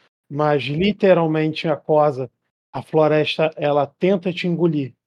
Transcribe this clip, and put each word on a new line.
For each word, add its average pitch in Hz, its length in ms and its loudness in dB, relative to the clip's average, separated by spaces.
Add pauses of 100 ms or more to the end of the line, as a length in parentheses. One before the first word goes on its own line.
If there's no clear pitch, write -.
(300)
mas 147 340 0
literalmente 160 1040 0
a 147 80 -2
Cosa, 147 520 0 (420)
a 131 120 -10
floresta, 156 720 0
ela 143 320 0
tenta 185 440 -2
te 175 160 -8
engolir. 156 460 -2 (140)